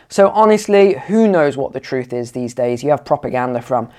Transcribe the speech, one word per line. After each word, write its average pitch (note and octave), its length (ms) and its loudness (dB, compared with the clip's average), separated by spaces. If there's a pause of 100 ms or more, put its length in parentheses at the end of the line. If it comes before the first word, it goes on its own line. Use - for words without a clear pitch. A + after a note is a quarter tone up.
So G3 220 2
honestly, G#3 760 4
who A3 220 2
knows D3+ 280 0
what C3+ 160 -6
the C3+ 80 -10
truth C3 320 -8
is A#2+ 200 -8
these B2 220 -8
days? A#2+ 280 -2
You C#3+ 80 0
have C#3+ 140 0
propaganda B2+ 580 -4
from A#2 360 -4